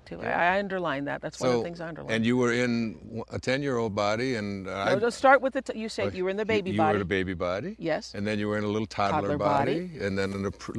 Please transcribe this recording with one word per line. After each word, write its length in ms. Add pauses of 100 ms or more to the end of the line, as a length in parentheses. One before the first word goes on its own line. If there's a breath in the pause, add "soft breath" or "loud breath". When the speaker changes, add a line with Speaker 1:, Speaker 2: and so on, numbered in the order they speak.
Speaker 1:
too. 160
Speaker 2:
Yeah. 180
Speaker 1:
I, 160
I 40
underlined 480
that. 140
That's 200
one 80
of 60
the 40
Speaker 2:
So, 40
Speaker 1:
things 180
I 80
underlined. 260
Speaker 2:
and 100
you 120
were 160
in 400
w-, 360
a 100
ten-year-old 540
body, 420
and 280
Speaker 1:
No, 100
Speaker 2:
I 220
Speaker 1:
no, 140
start 320
with 100
the, 120
t-, 140
you 120
said 200
Speaker 2:
Okay. 80
Speaker 1:
you 60
were 60
in 80
the 60
Speaker 2:
You, 20
Speaker 1:
baby 260
Speaker 2:
you 60
Speaker 1:
body. 160
Speaker 2:
were 60
the 60 (140)
baby 140
body. 440
Speaker 1:
Yes. 380
Speaker 2:
And 100
then 140
you 80
were 100
in 60
a 60
little 180
toddler 340
Speaker 1:
Toddler 160
Speaker 2:
body, 500
Speaker 1:
body. 180
Speaker 2:
and 120
then 140
in 140
a 60
pr-, 280